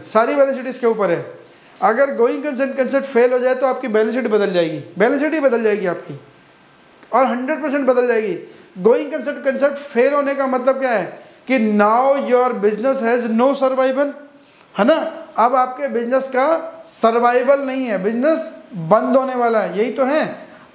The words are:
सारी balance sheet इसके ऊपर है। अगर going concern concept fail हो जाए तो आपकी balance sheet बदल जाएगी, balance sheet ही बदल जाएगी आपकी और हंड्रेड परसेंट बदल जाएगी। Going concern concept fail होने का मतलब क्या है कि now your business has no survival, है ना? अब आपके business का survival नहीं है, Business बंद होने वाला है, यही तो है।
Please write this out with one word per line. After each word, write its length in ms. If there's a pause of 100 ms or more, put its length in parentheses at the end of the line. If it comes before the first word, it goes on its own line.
सारी 280
balance 200
sheet 120
इसके 180
ऊपर 240
है। 140 (560)
अगर 360
going 280
concern 300
concept 340
fail 240
हो 60
जाए 180
तो 100
आपकी 240
balance 240
sheet 140
बदल 240
जाएगी, 260 (200)
balance 240
sheet 120
ही 60
बदल 240
जाएगी 240
आपकी 320 (920)
और 140
हंड्रेड 360
परसेंट 240
बदल 220
जाएगी। 300 (440)
Going 300
concern 300
concept 340 (120)
fail 260
होने 200
का 140
मतलब 320
क्या 100
है 140 (440)
कि 100 (160)
now 500
your 240 (120)
business 400
has 320
no 140 (100)
survival, 520 (680)
है 120
ना? 80 (440)
अब 180
आपके 340
business 380
का 180 (400)
survival 760
नहीं 220
है, 200
Business 460 (380)
बंद 280
होने 200
वाला 240
है, 180
यही 140
तो 120
है। 420 (280)